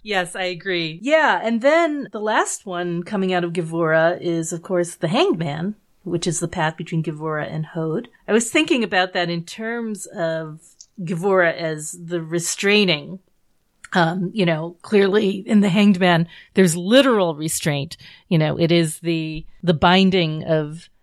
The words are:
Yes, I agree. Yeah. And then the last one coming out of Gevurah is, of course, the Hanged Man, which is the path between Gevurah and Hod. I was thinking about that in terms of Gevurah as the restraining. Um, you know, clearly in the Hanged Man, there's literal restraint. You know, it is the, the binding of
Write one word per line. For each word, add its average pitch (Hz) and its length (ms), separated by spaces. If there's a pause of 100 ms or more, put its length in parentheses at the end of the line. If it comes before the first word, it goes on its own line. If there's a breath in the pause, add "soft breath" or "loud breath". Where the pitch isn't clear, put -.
Yes, 190 320
I 190 100
agree. 170 560
Yeah. 269 420
And 233 180
then 294 500
the 220 100
last 220 460
one 175 380
coming 190 280
out 175 120
of 175 80
Gevurah 165 680
is, 165 320
of 170 100
course, 175 340
the 165 120
Hanged 262 300
Man, 165 380 (260)
which 175 240
is 165 140
the 165 80
path 160 280
between 165 280
Gevurah 156 460
and 156 160
Hod. 160 420 (180 soft breath)
I 190 60
was 233 180
thinking 311 320
about 185 300
that 175 180
in 170 140
terms 226 640
of 160 540 (400)
Gevurah 180 540
as 156 380 (100)
the 170 200
restraining. 170 1000 (720)
Um, 175 420
you 208 100
know, 170 380
clearly 202 540 (100)
in 214 140
the 202 80
Hanged 202 320
Man, 170 280 (260 loud breath)
there's 180 220
literal 202 600
restraint. 151 600 (320 loud breath)
You 175 80
know, 151 220
it 165 140
is 165 260
the, 160 480 (160)
the 175 120
binding 180 680
of 156 440 (140)